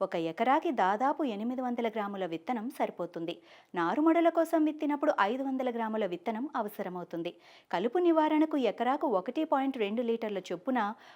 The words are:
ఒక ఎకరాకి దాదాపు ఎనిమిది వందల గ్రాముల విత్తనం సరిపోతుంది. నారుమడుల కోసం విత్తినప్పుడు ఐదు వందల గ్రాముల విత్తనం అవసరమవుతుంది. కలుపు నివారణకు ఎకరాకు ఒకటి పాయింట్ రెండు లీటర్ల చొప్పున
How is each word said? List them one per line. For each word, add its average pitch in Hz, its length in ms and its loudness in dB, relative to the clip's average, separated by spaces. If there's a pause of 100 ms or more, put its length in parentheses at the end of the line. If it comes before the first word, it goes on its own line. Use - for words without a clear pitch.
ఒక 190 140 -2
ఎకరాకి 233 540 0
దాదాపు 240 540 2
ఎనిమిది 240 380 -4
వందల 240 260 -2
గ్రాముల 202 380 -4
విత్తనం 214 440 -6
సరిపోతుంది. 170 640 -4 (400)
నారుమడుల 302 540 4
కోసం 330 360 2
విత్తినప్పుడు 302 560 0
ఐదు 233 220 2
వందల 262 280 -2
గ్రాముల 220 360 -2
విత్తనం 220 500 -6
అవసరమవుతుంది. 180 800 -6 (380)
కలుపు 208 260 0
నివారణకు 311 580 4
ఎకరాకు 247 500 0
ఒకటి 247 380 0
పాయింట్ 269 340 0
రెండు 220 240 0
లీటర్ల 226 360 -2
చొప్పున 196 420 -2 (360)